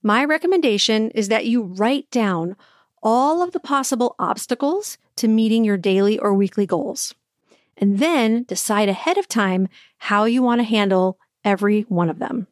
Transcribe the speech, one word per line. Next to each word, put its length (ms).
My 220
recommendation 840
is 180
that 180
you 160
write 480
down 460
all 400
of 100
the 80
possible 580
obstacles 800
to 120
meeting 360
your 120
daily 420
or 140
weekly 320
goals, 500
and 220
then 460
decide 440
ahead 300
of 100
time 400
how 260
you 180
want 180
to 40
handle 540
every 380
one 260
of 100
them. 340